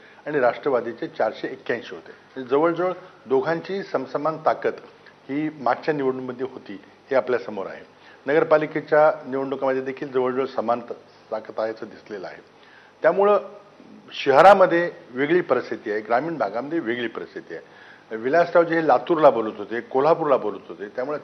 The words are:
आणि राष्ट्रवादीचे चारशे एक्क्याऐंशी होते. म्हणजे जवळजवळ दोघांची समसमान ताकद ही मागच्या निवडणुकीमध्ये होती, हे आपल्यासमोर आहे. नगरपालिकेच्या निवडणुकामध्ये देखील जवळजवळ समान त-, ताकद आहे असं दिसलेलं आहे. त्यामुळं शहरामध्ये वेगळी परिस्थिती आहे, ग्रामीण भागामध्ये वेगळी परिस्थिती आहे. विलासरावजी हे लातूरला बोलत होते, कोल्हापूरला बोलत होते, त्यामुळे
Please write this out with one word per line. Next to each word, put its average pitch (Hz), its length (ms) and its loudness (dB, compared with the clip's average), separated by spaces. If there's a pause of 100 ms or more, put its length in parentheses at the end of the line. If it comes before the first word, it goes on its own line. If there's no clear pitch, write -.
(260)
आणि 147 140 -4
राष्ट्रवादीचे 120 680 -2
चारशे - 400 -4
एक्क्याऐंशी 117 480 -8
होते. - 160 -18
म्हणजे - 380 -16
जवळजवळ 165 420 2 (340)
दोघांची 160 580 -2
समसमान 147 540 -4
ताकद 120 360 -2 (560)
ही 151 200 -4 (120)
मागच्या - 320 -2
निवडणुकीमध्ये 127 600 -4
होती, - 280 -16 (280)
हे 135 60 -2
आपल्यासमोर 113 500 -2
आहे. 73 160 -14 (440)
नगरपालिकेच्या 151 1040 2
निवडणुकामध्ये 135 520 -4
देखील 135 300 -10
जवळजवळ 127 340 0
समान 120 340 -2
त-, 117 140 -12 (380)
ताकद 110 260 -10
आहे 113 140 -4
असं 110 140 -12
दिसलेलं 101 420 -16
आहे. 82 140 -16 (600)
त्यामुळं 196 380 4 (760)
शहरामध्ये 170 760 8 (180)
वेगळी 143 320 2
परिस्थिती 117 500 -2
आहे, 104 100 -2
ग्रामीण 127 360 -2
भागामध्ये 123 420 -4
वेगळी 120 280 -4
परिस्थिती 85 480 -12
आहे. - 220 -18 (380)
विलासरावजी 165 600 2
हे 165 120 0
लातूरला 147 420 6
बोलत 110 280 0
होते, 104 220 -8
कोल्हापूरला 143 580 2
बोलत 101 320 -6
होते, 90 180 -12
त्यामुळे 135 360 -8